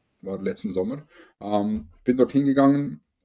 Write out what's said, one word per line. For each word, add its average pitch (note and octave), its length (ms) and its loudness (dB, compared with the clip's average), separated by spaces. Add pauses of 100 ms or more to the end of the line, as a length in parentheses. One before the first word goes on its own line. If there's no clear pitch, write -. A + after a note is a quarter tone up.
(220)
war F#2+ 200 -8
letzten F#2+ 300 -6
Sommer. G#2+ 360 -4 (320)
Ähm, G#2 500 -2 (140)
bin B2 140 2
dort B2 140 4
hingegangen, C#3 680 2 (240)